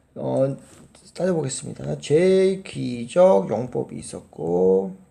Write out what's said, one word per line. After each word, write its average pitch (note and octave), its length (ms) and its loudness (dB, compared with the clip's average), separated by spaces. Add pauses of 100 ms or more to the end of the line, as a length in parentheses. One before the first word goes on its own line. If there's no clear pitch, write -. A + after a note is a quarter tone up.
(140)
어, C3+ 420 -2 (600)
따져보겠습니다. D3 840 -4
제귀적 F#3 1500 2
용법이 B2 480 -6
있었고 F#2 1000 0 (160)